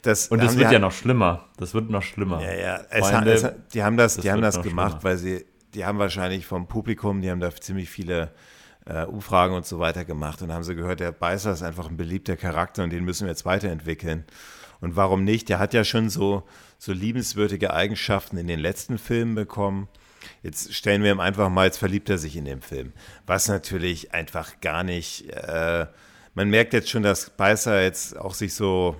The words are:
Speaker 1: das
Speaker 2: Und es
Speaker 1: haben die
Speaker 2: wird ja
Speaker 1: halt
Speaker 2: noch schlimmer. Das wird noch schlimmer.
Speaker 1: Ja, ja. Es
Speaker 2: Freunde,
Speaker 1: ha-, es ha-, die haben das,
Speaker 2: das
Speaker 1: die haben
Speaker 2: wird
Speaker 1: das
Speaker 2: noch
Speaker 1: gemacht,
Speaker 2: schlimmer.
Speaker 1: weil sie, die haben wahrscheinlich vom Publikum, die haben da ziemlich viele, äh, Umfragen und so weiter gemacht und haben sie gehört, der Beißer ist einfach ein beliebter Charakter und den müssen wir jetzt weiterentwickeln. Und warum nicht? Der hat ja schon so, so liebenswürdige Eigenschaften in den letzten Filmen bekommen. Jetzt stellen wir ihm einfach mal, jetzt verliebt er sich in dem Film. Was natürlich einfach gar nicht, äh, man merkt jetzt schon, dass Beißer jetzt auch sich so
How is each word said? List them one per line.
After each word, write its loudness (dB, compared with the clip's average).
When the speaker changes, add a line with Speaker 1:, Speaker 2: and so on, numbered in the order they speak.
Speaker 1:
das 2
Speaker 2:
Und 4
es 6
Speaker 1:
haben 4
die 4
Speaker 2:
wird 8
ja -
Speaker 1:
halt 8
Speaker 2:
noch 2
schlimmer. 2
Das -8
wird -2
noch 0
schlimmer. -4
Speaker 1:
Ja, -4
ja. -4
Es 2
Speaker 2:
Freunde, 6
Speaker 1:
ha-, 10
es 4
ha-, 0
die 0
haben 4
das, 6
Speaker 2:
das -6
Speaker 1:
die 4
haben 4
Speaker 2:
wird 4
Speaker 1:
das 4
Speaker 2:
noch -2
Speaker 1:
gemacht, 0
Speaker 2:
schlimmer. -8
Speaker 1:
weil 2
sie, -4
die -6
haben -2
wahrscheinlich -2
vom -6
Publikum, -2
die -2
haben -2
da -2
ziemlich -6
viele, -4
äh, -6
Umfragen 2
und -4
so -8
weiter 0
gemacht -6
und -8
haben -6
sie -6
gehört, -4
der -4
Beißer -2
ist -6
einfach -8
ein -8
beliebter -4
Charakter -2
und -2
den -4
müssen -4
wir -4
jetzt -8
weiterentwickeln. -4
Und -4
warum 4
nicht? 2
Der 2
hat 0
ja 4
schon 0
so, 0
so -10
liebenswürdige -2
Eigenschaften 0
in -4
den -2
letzten -4
Filmen 0
bekommen. -2
Jetzt -10
stellen 2
wir 8
ihm 2
einfach 2
mal, 4
jetzt 4
verliebt -2
er 2
sich -6
in -6
dem -8
Film. -10
Was 0
natürlich -4
einfach -8
gar -2
nicht, -6
äh, -2
man 0
merkt 4
jetzt 0
schon, -2
dass 0
Beißer 4
jetzt -2
auch -8
sich -6
so 0